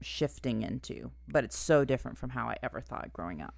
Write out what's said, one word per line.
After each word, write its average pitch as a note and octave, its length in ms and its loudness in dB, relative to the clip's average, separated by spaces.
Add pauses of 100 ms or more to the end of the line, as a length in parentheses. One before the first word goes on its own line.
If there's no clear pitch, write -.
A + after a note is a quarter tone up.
shifting B2 640 -2
into, - 480 -6 (180)
but C#3+ 160 4
it's - 120 -4
so D3 280 8
different C3 340 0
from B2+ 120 -4
how A#2+ 180 -2
I A2+ 140 -2
ever - 180 -4
thought - 320 -8
growing E2+ 300 -6
up. - 160 -10